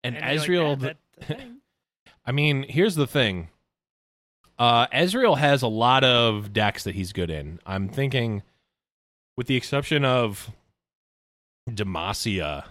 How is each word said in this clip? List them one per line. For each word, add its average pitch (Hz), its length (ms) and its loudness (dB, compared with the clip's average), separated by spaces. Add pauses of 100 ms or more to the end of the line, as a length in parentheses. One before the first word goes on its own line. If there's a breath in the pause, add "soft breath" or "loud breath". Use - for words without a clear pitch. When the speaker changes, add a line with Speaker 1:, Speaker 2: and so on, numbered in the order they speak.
Speaker 1:
And 120 140 -6
Speaker 2:
And - 80 -8
you're 143 120 0
like, 151 100 -4
Speaker 1:
Ezreal, 175 200 2
Speaker 2:
"Yeah, 147 60 0 (140)
Speaker 1:
th- 156 80 -8 (200)
Speaker 2:
that's - 120 -20
the - 80 -4
thing." 254 200 -16 (360)
Speaker 1:
<laughs> - 340 -20
I 123 60 -4
mean, 143 360 2
here's 185 260 2
the 147 120 0
thing. 95 420 -2 (1080)
Uh, 120 300 4
Ezreal 185 500 2
has 143 240 4
a 123 60 0
lot 123 360 4
of 113 480 2
decks 104 320 0
that 92 100 -4
he's 92 200 -6
good 87 160 -2
in. 78 360 -8
I'm 95 220 -4
thinking, 120 540 -2 (920)
with 123 120 -6
the 131 80 2
exception 139 480 0
of 123 480 0 (1160)
Demacia 92 1000 -4